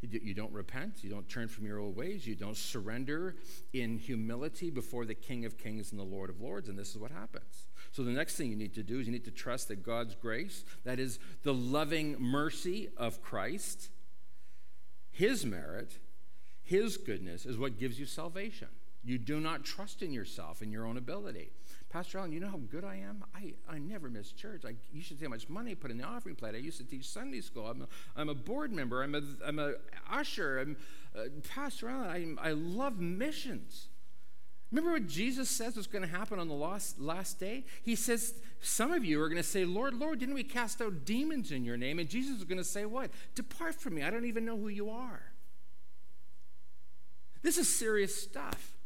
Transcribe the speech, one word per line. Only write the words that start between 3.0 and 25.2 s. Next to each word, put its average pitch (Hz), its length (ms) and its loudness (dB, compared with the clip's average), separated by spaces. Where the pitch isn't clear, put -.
in 117 240 2
humility 120 720 0
before 123 340 0
the 110 100 0
King 120 300 0
of 110 140 0
Kings 107 340 0
and 104 80 0
the 98 60 0
Lord 95 240 0
of 90 100 0
Lords, 147 300 0
and 98 100 0
this 101 120 -2
is - 60 0
what 110 140 -2
happens. - 560 -2
So 135 120 0
the 120 80 2
next 143 260 2
thing 139 120 2
you 107 60 0
need 104 200 0
to 110 80 0
do 117 180 0
is 113 60 0
you 117 40 2
need 120 140 0
to 110 60 -2
trust - 360 0
that 101 160 0
God's 117 320 0
grace, 110 480 0
that 123 140 0
is 127 200 0
the 143 100 4
loving 147 640 4
mercy 151 800 2
of 113 260 2
Christ, - 680 0
his 190 340 4
merit, 90 540 0
his 202 320 2
goodness 95 500 0
is 120 120 0
what 120 200 0
gives 117 220 0
you 143 60 -2
salvation. 175 640 -2
You 123 140 0
do 143 220 0
not 160 240 0
trust - 380 0
in 180 100 0
yourself 87 500 0
and 107 100 0
your 110 140 0
own 113 120 0
ability. 143 540 -2
"Pastor 175 280 0
Allen, 185 160 0
you 160 60 0
know 196 100 0
how 196 100 -2
good 160 140 -2
I 196 140 -2
am? 196 260 -2
I, 185 200 -2
I 160 120 0
never 160 300 -2
miss 104 240 0
church. 208 320 -2
I, 117 100 -2
you 151 100 -2
should 160 180 -2